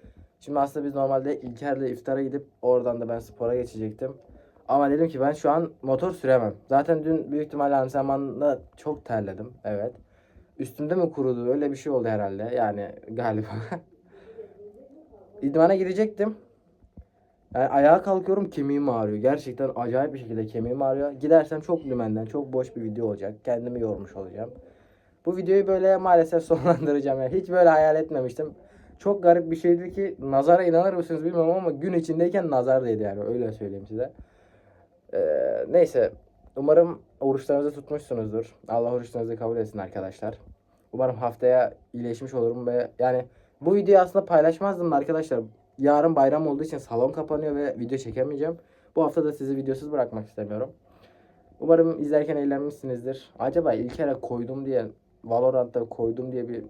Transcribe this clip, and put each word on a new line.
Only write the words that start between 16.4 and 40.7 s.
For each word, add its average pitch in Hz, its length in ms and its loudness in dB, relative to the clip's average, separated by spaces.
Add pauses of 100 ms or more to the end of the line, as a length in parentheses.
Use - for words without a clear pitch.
Yani 127 140 2
ayağa 147 340 6
kalkıyorum, 190 480 -2
kemiğim 143 400 -2
ağrıyor. 107 280 -2
Gerçekten 135 580 -2
acayip 123 380 -2
bir 135 60 -10
şekilde 113 260 -6
kemiğim 120 360 -4
ağrıyor. 139 300 0
Gidersem 156 500 4
çok 165 220 -4
dümenden, 113 420 -4
çok 131 280 -8
boş 127 220 -4
bir 117 80 -10
video 110 240 -4
olacak. 101 360 -6
Kendimi 123 360 -4
yormuş 98 360 -6
olacağım. 98 360 -12 (760)
Bu 180 120 -2
videoyu 190 300 2
böyle 190 300 4
maalesef 170 460 4
<laughs> - 0 -
sonlandıracağım. 143 760 2
Yani 131 120 -4
hiç 185 160 -2
böyle 175 200 8
hayal 156 260 6
etmemiştim. 156 580 -4 (460)
Çok 202 240 0
garip 170 280 6
bir 165 40 -2
şeydi 175 360 2
ki 196 280 -4
nazara 139 440 4
inanır 175 300 4
mısınız 165 300 -4
bilmiyorum 165 340 2
ama 175 140 -2
gün 160 220 -4
içindeyken 170 580 0
nazar 131 340 2
değdi 107 180 -2
yani. 101 200 -6
Öyle 117 280 -4
söyleyeyim 98 360 -10
size. 113 240 -6 (1000)
Ee, 98 60 -2 (500)
neyse. 139 420 2 (440)
Umarım 156 460 4 (180)
oruçlarınızı 143 520 0
tutmuşsunuzdur. 117 840 -8 (120)
Allah 117 260 -2
oruçlarınızı 117 420 -6
kabul 117 220 -4
etsin 107 220 -6
arkadaşlar. 95 580 -10 (560)